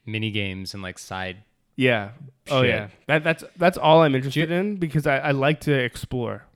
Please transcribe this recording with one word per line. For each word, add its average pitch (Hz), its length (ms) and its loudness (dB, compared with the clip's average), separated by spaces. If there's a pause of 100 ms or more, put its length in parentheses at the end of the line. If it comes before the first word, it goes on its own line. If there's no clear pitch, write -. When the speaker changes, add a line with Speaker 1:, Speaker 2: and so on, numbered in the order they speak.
Speaker 1:
mini 110 240 -4
games 95 440 -6
and, 98 100 -12
like, 90 160 -12
side 92 440 -10 (340)
Speaker 2:
Yeah. 117 320 2 (420)
Oh, 131 100 2
Speaker 1:
shit. 123 80 4
Speaker 2:
yeah. 110 180 -2 (200)
That, 151 160 2
that's, 160 220 -2 (100)
that's 175 220 2
all 160 240 6
I'm 151 100 6
Speaker 1:
Do 131 40 2
you - 20 2
Speaker 2:
interested 147 340 -2
in 196 240 -2
because 156 320 -2
I, 135 120 2
I 147 120 0
like 139 300 0
to 151 120 0
explore. 120 720 -4 (120)